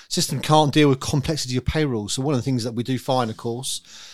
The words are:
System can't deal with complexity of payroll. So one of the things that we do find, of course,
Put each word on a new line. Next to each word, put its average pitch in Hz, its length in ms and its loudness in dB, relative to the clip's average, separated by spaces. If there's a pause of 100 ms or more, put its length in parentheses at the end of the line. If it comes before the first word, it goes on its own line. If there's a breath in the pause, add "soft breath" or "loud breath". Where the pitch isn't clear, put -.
System 156 320 -2
can't 156 340 4
deal 151 140 6
with 135 140 4
complexity 131 560 -2
of 123 80 -4
payroll. 127 420 -2
So 131 140 -4
one 151 120 0
of 127 60 0
the 110 60 -6
things 127 180 0
that 120 80 -6
we 113 120 -4
do 127 140 -4
find, 127 320 0
of 110 60 -8
course, 120 460 -8 (320 loud breath)